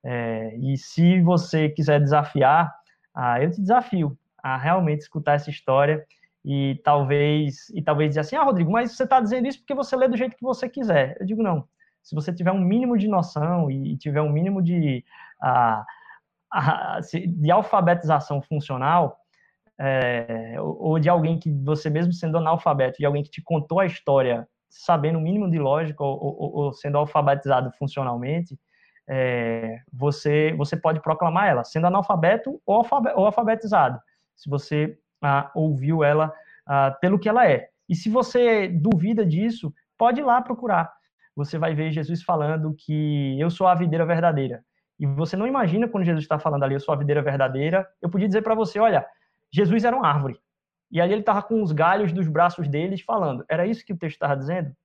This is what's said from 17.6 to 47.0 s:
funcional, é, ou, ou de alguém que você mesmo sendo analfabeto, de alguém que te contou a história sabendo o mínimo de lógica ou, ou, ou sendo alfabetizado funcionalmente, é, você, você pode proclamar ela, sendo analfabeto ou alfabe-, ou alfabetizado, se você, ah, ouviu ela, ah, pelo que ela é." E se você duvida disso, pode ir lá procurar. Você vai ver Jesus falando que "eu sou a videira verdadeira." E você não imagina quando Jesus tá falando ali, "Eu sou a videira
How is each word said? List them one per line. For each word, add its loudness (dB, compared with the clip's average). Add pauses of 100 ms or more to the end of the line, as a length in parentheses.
funcional, -2 (640)
é, -2
ou, -4
ou 2
de 2
alguém 2
que -4
você -2
mesmo 0
sendo -4
analfabeto, 0
de -2
alguém 0
que -12
te -14
contou -2
a 2
história 0 (220)
sabendo 0
o -2
mínimo -2
de 0
lógica -2
ou, -4
ou, -8
ou -2
sendo -4
alfabetizado 0
funcionalmente, -6 (480)
é, -2 (120)
você, 0
você -4
pode 0
proclamar 0
ela, 2
sendo 0
analfabeto 0
ou 2
alfabe-, 0
ou 2
alfabetizado, 2 (360)
se -14
você, -2 (240)
ah, 0
ouviu 0
ela, 2 (340)
ah, 2
pelo 2
que -2
ela 4
é." 2 (180)
E -2
se -4
você 2
duvida 2
disso, -2 (240)
pode 2
ir -6
lá 4
procurar. -2 (440)
Você -6
vai -2
ver -2
Jesus -4
falando -2
que -2
"eu 0
sou 0
a 6
videira 0
verdadeira." 0 (360)
E -4
você -2
não -2
imagina 0
quando -2
Jesus 0
tá -2
falando -2
ali, 0
"Eu -2
sou -4
a -2
videira 0